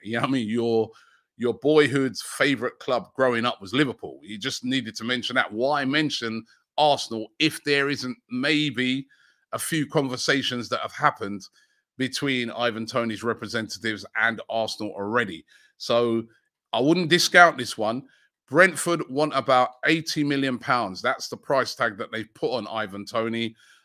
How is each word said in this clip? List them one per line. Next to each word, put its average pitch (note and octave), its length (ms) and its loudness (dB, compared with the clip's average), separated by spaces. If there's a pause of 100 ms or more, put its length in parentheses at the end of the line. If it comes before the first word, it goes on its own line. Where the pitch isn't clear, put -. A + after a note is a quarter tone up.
You G2+ 80 -8
know A#2 80 -2
what A#2+ 80 0
I C3 40 0
mean? A#2+ 160 0
Your, A2+ 420 2 (460)
your A#2 180 0
boyhood's C#3 680 4
favourite B2+ 560 -2
club A#2+ 360 -2
growing B2 300 2
up A#2+ 160 -2
was G2 120 -10
Liverpool. G#2+ 500 0
You G#2 160 -12
just B2 260 -6
needed B2 320 -2
to A2+ 80 -8
mention B2 320 -2
that. A#2 160 2
Why C3+ 320 0
mention C3 600 -2 (320)
Arsenal C3 520 2 (100)
if D3+ 260 0
there C#3+ 260 2
isn't B2+ 260 -4 (140)
maybe C3 760 0 (460)
a A#2 60 -6
few D#3 280 -2
conversations B2+ 840 0
that B2 120 -2
have A2 120 -6
happened G#2 500 -2 (540)
between C3 540 -2
Ivan A2+ 360 -2
Toney's A2+ 360 -2
representatives A2 840 -4 (160)
and A2+ 300 0
Arsenal A2 420 -2
already? G2+ 520 -2 (340)
So A#2 460 2 (480)
I A2 80 0
wouldn't E3 280 4
discount F3 480 6
this B2 220 -8
one. A2+ 240 -2 (460)
Brentford E3 640 2
want C#3+ 240 0
about B2+ 360 2 (160)
eighty D#3 380 0
million C3+ 340 -2
pounds. G#2+ 440 -2
That's A#2+ 260 -4
the B2+ 80 -10
price B2+ 380 -2
tag A2+ 240 -2
that G#2+ 120 -8
they've A2 240 -8
put B2+ 180 -4
on A2+ 140 -4
Ivan G2+ 380 -6
Toney. A2+ 500 -2 (300)